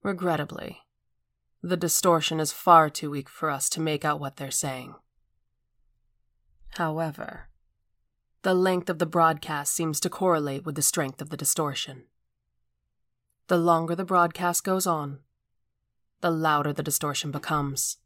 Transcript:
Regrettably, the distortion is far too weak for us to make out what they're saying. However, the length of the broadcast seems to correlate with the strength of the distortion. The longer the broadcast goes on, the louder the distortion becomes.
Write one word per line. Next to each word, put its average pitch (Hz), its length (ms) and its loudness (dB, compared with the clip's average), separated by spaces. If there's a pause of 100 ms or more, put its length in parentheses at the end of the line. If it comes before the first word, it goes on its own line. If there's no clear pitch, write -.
Regrettably, 175 760 -4 (800)
the 180 140 -2
distortion 165 640 2
is 151 120 -2
far 165 360 8
too 151 220 -6
weak 143 180 -8
for - 220 -4
us 139 200 -2
to - 100 -4
make 156 240 0
out 151 140 2
what 139 180 -8
they're 139 140 -8
saying. 131 440 -6 (1800)
However, 160 800 -4 (920)
the 190 120 2
length 185 340 2
of 170 100 -2
the 170 80 0
broadcast 160 680 0
seems 160 260 -2
to - 80 -2
correlate 156 560 0
with 160 100 -6
the 147 80 -4
strength 139 380 -2
of 143 80 -10
the 151 80 -10
distortion. 139 680 -4 (1400)
The 180 100 2
longer 170 360 2
the 185 100 -4
broadcast 175 600 2
goes 185 220 0
on, 147 320 -2 (1040)
the 175 80 2
louder 151 420 2
the 147 100 -4
distortion 147 480 -4
becomes. 143 760 -2